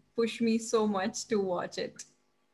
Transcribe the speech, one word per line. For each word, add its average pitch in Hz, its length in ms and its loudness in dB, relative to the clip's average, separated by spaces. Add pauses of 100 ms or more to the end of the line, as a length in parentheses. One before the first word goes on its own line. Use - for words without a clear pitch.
(200)
push 226 200 0
me 226 160 4
so 226 300 2
much 208 420 -2
to 226 80 2
watch 185 400 -2
it? - 260 -8 (520)